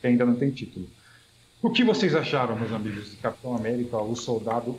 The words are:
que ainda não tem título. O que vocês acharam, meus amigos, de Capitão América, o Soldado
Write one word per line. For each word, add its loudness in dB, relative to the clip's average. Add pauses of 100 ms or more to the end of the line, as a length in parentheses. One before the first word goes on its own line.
que -2
ainda 6
não 4
tem 2
título. -10 (760)
O 2
que 4
vocês 4
acharam, 0
meus -4
amigos, -6
de -18
Capitão -4
América, -2
o -2
Soldado -4